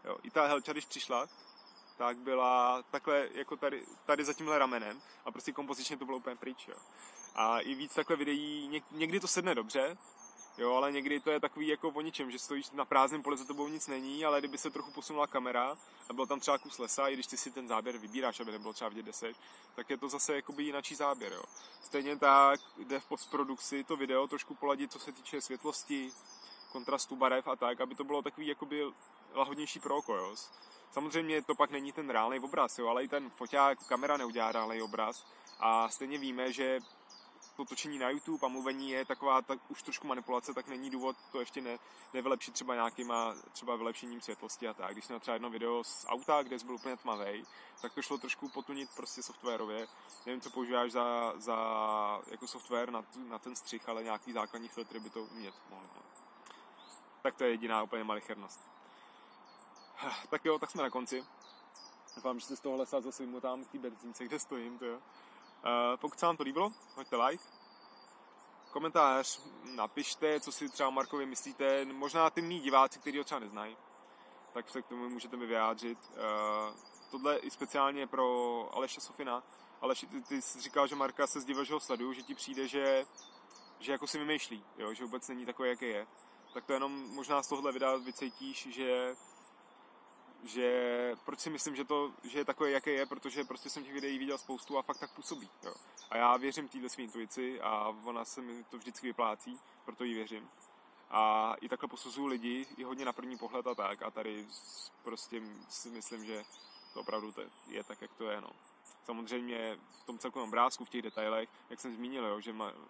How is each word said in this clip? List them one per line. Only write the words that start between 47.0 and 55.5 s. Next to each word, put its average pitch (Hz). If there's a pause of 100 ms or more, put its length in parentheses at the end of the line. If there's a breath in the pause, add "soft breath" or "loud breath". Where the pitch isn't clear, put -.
tak 120
to 139
šlo 135
trošku 131
potunit 139
prostě 127
softwarově. 110 (380 loud breath)
Nevím, 123
co 123
používáš 123
za, 120
za 113 (680)
jako 110
software 123
na 113
tu, 127
na 113
ten 127
střih, -
ale 113
nějaký 113
základní 113
filtry 113
by 107
to 113
umět 110 (160)